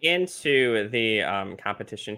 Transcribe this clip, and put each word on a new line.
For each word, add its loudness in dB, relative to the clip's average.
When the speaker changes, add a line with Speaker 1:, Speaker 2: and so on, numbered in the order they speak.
Speaker 1:
the 0
Speaker 2:
into 2
the, 2
um, -4
competition -8